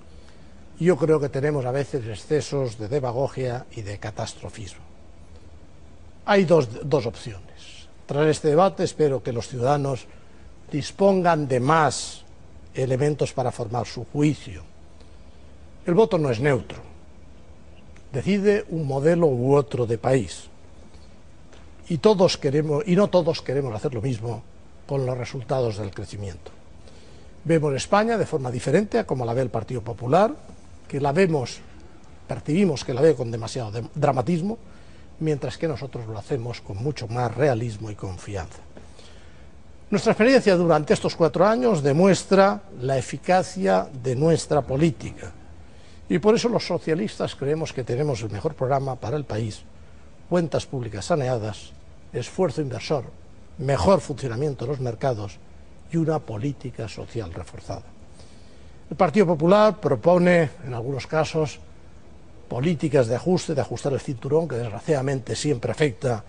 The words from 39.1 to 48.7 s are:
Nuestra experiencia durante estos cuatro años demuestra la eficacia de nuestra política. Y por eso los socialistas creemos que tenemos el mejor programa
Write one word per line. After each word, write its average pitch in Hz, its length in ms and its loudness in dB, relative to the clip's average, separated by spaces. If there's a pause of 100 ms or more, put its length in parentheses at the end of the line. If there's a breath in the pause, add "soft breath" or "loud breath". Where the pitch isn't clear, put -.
Nuestra 208 220 2
experiencia 214 440 6
durante 160 380 4
estos - 220 0
cuatro 165 320 4
años 226 340 2
demuestra 190 800 4 (200)
la 135 160 0
eficacia 185 880 0 (160)
de 127 120 -2
nuestra 147 460 2
política. - 720 -2 (800 soft breath)
Y 185 100 2
por 214 160 6
eso 240 140 0
los 196 180 0
socialistas 170 680 -2
creemos 151 360 -4
que 123 140 -8
tenemos 123 360 -2
el 107 100 -6
mejor 101 240 -4
programa 135 420 -2